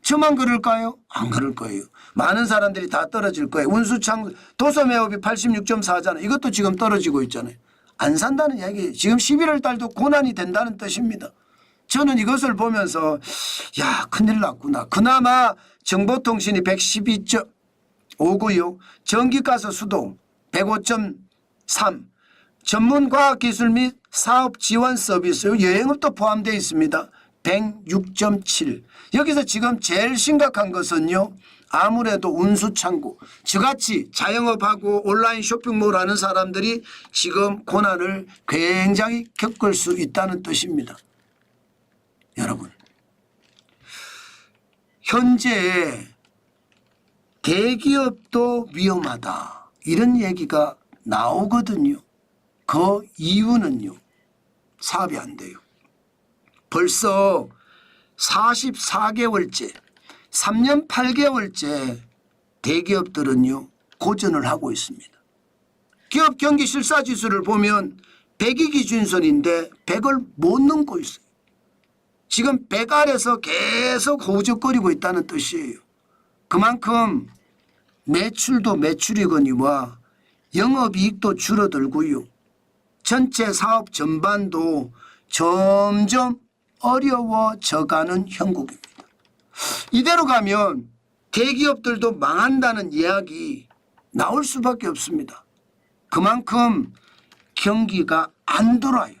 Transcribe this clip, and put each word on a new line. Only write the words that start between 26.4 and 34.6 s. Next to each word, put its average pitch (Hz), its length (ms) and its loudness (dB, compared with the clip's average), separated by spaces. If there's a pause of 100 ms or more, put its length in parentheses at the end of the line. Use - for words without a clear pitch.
있습니다. 156 580 -2 (320)
백육 196 720 -2
점 208 280 0
칠. - 420 -4 (300)
여기서 285 300 2
지금 233 360 -2
제일 226 380 0
심각한 269 520 2
것은요, 175 600 0 (380)
아무래도 208 580 2
운수창구, 185 880 0 (280)
저같이 220 680 0
자영업하고 208 960 0